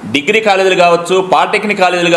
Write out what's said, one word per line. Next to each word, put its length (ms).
డిగ్రీ 320
కాలేజీలు 360
కావచ్చు, 320
పాలిటెక్నిక్ 500
కాలేజీలు 340